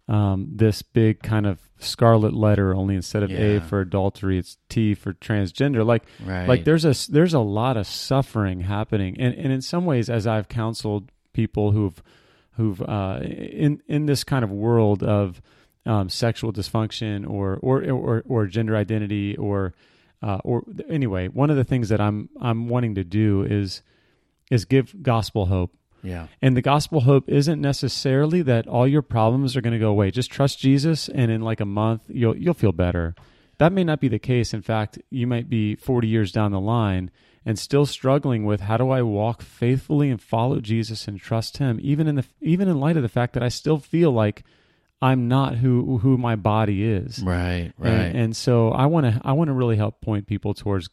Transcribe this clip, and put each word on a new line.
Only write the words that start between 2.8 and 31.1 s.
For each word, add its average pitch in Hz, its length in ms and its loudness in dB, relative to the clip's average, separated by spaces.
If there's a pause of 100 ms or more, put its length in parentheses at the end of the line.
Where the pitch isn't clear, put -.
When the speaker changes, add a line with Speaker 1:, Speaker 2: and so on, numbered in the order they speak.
Speaker 1:
instead 95 280 -2
of 98 80 -2
A 104 240 2
Speaker 2:
Yeah. 104 40 2
Speaker 1:
for 98 220 -2
adultery, 95 560 -2
it's - 200 -8 (120)
T 107 260 2
for - 180 -8
transgender. 110 720 0
Like, 117 180 2 (200)
Speaker 2:
Right. 92 240 -4
Speaker 1:
like, 127 160 4
there's 160 220 4
a 160 40 4
s-, - 180 0
there's 165 260 4
a 147 60 4
lot 110 360 0
of 104 120 -4
suffering 104 760 -2
happening. 101 580 -4
And, 123 160 0
and - 160 -4
in 131 100 -2
some 175 240 -4
ways, 127 240 0
as 110 160 -2
I've 110 220 -2
counseled 110 640 -4 (220)
people 107 380 0
who've, 101 300 -2 (520)
who've, 107 280 -2
uh, 98 420 -4
in, - 640 -4
in 147 200 -2
this 139 160 0
kind 131 200 -2
of 101 80 -4
world 104 520 2
of, 101 380 -2 (440)
um, 104 240 0
sexual 113 440 -2
dysfunction 107 760 -4
or, 98 320 -4
or, 131 280 0
or, 123 380 -2
or 110 200 0
gender 110 280 -2
identity 104 640 -2
or, 98 360 -2 (500)
uh, 98 200 -4
or 120 200 -2
th-, - 260 -12
anyway, 107 380 -2
one 135 220 2
of 151 80 2
the 131 60 2
things 120 260 -2
that 107 120 2
I'm, 104 280 -2 (120)
I'm 117 260 -2
wanting 117 280 0
to 95 80 -2
do 98 400 2
is, 101 380 -2 (680)
is 120 160 2
give 135 380 0
gospel 113 440 0
hope. 92 280 -2 (260)
Speaker 2:
Yeah. 87 260 -10 (140)
Speaker 1:
And 131 140 4
the 123 60 2
gospel 147 400 0
hope 131 260 4
isn't 143 320 2
necessarily 143 840 0
that 120 240 2
all 123 200 2
your 143 140 4
problems 123 560 0
are 127 40 -2
gonna 117 180 0
go 110 100 2
away. 101 220 2
Just 123 200 -4
trust 139 280 0
Jesus, 139 500 2
and 123 200 0